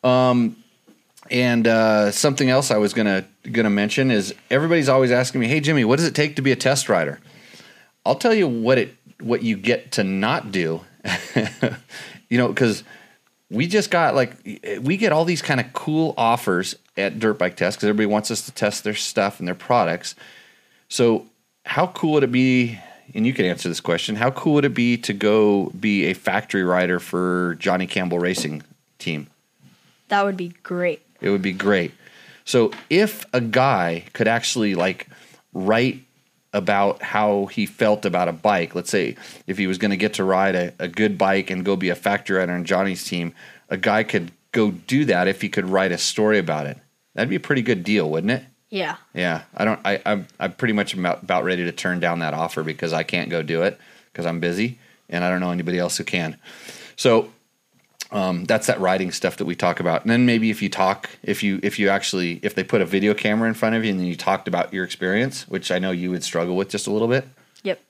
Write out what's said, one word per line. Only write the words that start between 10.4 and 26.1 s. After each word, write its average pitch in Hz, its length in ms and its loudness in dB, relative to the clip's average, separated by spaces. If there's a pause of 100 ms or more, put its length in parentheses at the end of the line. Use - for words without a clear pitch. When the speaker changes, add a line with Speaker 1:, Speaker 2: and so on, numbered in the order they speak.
Speaker 1:
do 85 300 -2 (220)
<laughs> - 1300 -6
You 117 80 2
know, 123 160 2
'cause 113 300 0 (680)
we 120 160 -2
just 202 240 0
got, 165 240 2
like, 123 220 0 (460)
we 151 160 0
get 202 140 2
all 160 140 4
these 170 160 0
kinda 135 320 -2
cool 156 440 -2
offers 113 580 2 (200)
at 98 240 -2
Dirt 110 200 0
Bike 90 160 0
Test 92 240 -2
'cause 107 100 -2
everybody 107 160 2
wants 104 240 0
us 110 140 -4
to - 80 -14
test - 320 -2
their 104 100 -4
stuff - 460 -2
and 90 80 -6
their 90 80 -4
products. 87 580 0 (760)
So 117 360 2 (400)
how 175 220 0
cool 170 260 -2
would 143 100 6
it 123 80 0
be, 127 460 2 (380)
and 110 100 0
you 131 80 2
can 101 120 2
answer 90 220 -2
this 85 120 -4
question, 87 380 -2
how 120 120 0
cool 151 240 0
would 143 120 4
it 135 100 -2
be 120 220 2
to 107 160 -6
go 104 680 2
be 101 260 0
a 92 80 0